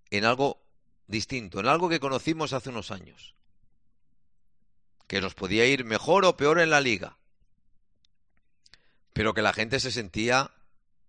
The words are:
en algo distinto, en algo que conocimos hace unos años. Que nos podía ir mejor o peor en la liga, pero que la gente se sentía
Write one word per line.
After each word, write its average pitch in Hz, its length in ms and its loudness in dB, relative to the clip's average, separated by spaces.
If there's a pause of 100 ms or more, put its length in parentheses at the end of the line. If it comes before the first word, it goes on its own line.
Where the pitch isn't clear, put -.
(100)
en 101 160 0
algo 131 360 0 (440)
distinto, 104 520 -6
en 101 80 -2
algo 165 220 2
que 165 100 0
conocimos 143 540 -2
hace 135 160 -6
unos 113 220 -10
años. - 440 -16 (1700)
Que 98 140 -2
nos 92 140 -4
podía 104 320 0
ir 131 180 2
mejor 143 400 2
o 175 120 4
peor 151 220 4
en 165 120 2
la 147 100 6
liga, 117 380 -2 (1900)
pero 107 220 0
que 107 80 0
la 101 100 4
gente 113 260 -2
se 127 120 -4
sentía 117 640 -2 (560)